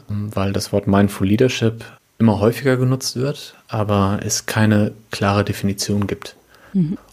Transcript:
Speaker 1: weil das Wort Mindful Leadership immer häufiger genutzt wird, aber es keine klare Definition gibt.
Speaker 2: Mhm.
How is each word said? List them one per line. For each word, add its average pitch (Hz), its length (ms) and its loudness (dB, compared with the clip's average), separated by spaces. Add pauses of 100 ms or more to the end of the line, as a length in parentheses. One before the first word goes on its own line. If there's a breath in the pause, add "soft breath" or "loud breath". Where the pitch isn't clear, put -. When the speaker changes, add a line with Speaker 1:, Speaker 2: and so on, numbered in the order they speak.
Speaker 1:
weil 104 460 -4
das 101 180 -4
Wort 101 160 0
Mindful 98 400 2
Leadership 113 560 2 (360)
immer 107 200 4
häufiger 117 380 2
genutzt 127 380 -2
wird, 139 380 -6 (140)
aber 101 560 0
es - 240 -4
keine 107 460 2 (180)
klare 101 320 0
Definition 101 640 -2
gibt. - 280 -8 (380 loud breath)
Speaker 2:
Mhm. 180 240 0 (160)